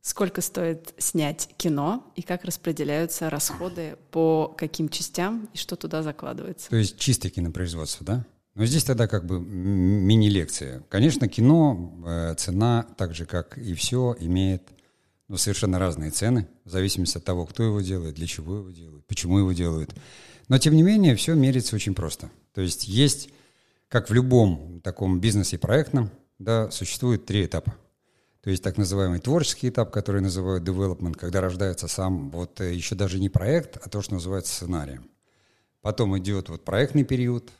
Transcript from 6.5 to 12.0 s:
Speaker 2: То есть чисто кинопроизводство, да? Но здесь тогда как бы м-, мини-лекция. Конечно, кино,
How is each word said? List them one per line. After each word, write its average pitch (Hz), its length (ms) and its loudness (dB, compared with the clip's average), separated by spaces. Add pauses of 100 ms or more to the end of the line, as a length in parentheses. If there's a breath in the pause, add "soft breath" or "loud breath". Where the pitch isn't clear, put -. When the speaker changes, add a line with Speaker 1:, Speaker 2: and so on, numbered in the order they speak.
Speaker 2:
То 117 60 0
есть 104 240 0
чисто - 300 0
кинопроизводство, 82 760 -6
да? 117 200 -4 (280)
Но 104 100 0
здесь 139 200 2
тогда 117 240 2
как 90 180 -2
бы 90 120 -2
м-, 87 40 -4
мини-лекция. 95 1500 2
Конечно, - 380 4
кино, 110 800 4